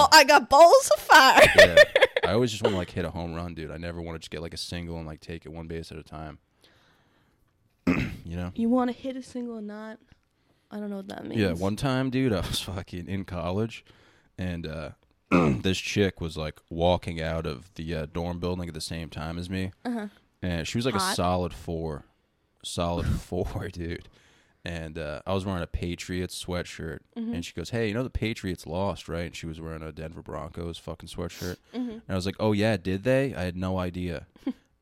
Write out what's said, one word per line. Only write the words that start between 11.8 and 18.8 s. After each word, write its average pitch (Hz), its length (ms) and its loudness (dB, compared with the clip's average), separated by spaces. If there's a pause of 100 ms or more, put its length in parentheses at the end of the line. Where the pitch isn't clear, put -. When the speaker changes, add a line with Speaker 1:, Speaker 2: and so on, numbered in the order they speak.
Speaker 1:
dude, 127 220 2
I 95 80 2
was - 220 -4
<laughs> - 0 -
fucking 90 480 -10
in 95 160 -4
college, 90 580 -4 (540)
and, 87 280 -6
uh, 78 240 -10 (200)
<clears throat> - 220 -16
this 90 460 2
chick - 440 0
was, 80 160 -8
like, 76 220 -8 (100)
walking 85 520 0
out 82 240 -4
of 71 300 -8
the, 82 200 -8
uh, 78 160 -4
dorm 87 280 -6
building 90 300 -4
at 82 40 -10
the 80 80 -12